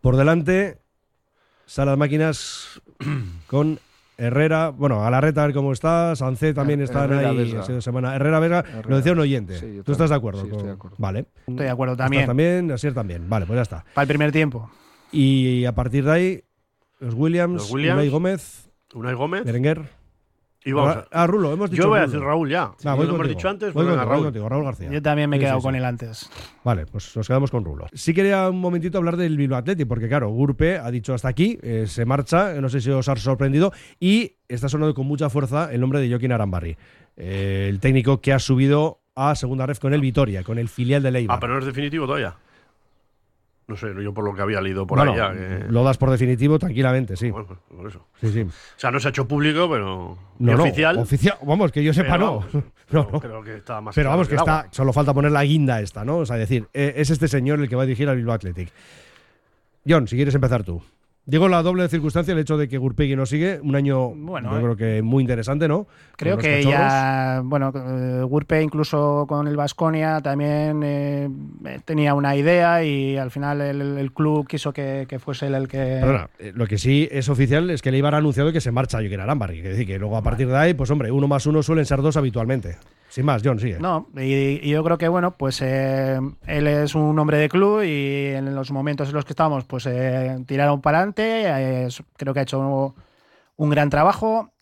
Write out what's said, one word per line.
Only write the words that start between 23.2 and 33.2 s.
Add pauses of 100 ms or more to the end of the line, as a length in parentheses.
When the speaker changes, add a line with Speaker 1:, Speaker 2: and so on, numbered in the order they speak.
Speaker 4:
dicho
antes,
Speaker 1:
Voy
Speaker 4:
pues
venga,
Speaker 1:
contigo,
voy
Speaker 4:
Raúl.
Speaker 1:
contigo,
Raúl
García.
Speaker 3:
Yo
también
me
he
Speaker 1:
Sí,
Speaker 3:
quedado
Speaker 1:
sí,
Speaker 3:
con
Speaker 1:
sí.
Speaker 3:
él
antes. (340)
Speaker 1:
Vale,
pues
nos
quedamos
con
Rulo.
Sí
quería
un
momentito
hablar
del
Bilbao
Athletic,
porque
claro,
Gurpe
ha
dicho
hasta
aquí,
eh,
se
marcha,
no
sé
si
os
ha
sorprendido, (280)